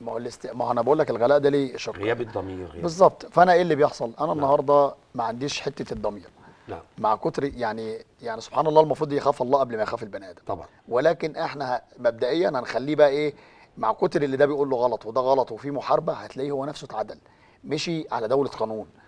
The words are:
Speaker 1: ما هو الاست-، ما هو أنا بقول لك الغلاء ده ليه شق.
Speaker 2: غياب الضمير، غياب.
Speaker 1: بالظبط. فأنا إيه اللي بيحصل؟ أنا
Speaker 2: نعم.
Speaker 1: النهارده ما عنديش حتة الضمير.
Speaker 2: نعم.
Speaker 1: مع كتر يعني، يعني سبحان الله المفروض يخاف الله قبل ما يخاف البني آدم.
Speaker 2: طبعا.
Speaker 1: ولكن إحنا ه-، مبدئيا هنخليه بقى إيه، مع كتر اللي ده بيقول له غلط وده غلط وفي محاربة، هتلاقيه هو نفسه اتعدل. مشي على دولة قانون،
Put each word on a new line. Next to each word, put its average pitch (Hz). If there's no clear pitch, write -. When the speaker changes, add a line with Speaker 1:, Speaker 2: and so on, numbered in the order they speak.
Speaker 1:
ما 117
هو 113
الاست-، 120
ما 120
هو 120
أنا 120
بقول 143
لك 143
الغلاء 123
ده 143
ليه 139
شق. -
Speaker 2:
غياب 113
الضمير، 95
غياب. 87
Speaker 1:
بالظبط. 170
فأنا 180
إيه 175
اللي 165
بيحصل؟ 139
أنا 151
Speaker 2:
نعم. 170
Speaker 1:
النهارده 143
ما 120
عنديش 123
حتة 127
الضمير. 104
Speaker 2:
نعم. 90
Speaker 1:
مع 107
كتر 156
يعني، 113
يعني 113
سبحان 147
الله 156
المفروض 147
يخاف 131
الله 131
قبل 120
ما 107
يخاف 113
البني 98
آدم. -
Speaker 2:
طبعا. 85
Speaker 1:
ولكن 151
إحنا 139
ه-، -
مبدئيا 123
هنخليه 139
بقى 147
إيه، 147
مع 226
كتر 170
اللي 135
ده 143
بيقول 143
له 131
غلط 117
وده 113
غلط 131
وفي 117
محاربة، 143
هتلاقيه 127
هو 139
نفسه 147
اتعدل. 110
مشي 156
على 117
دولة 135
قانون، 110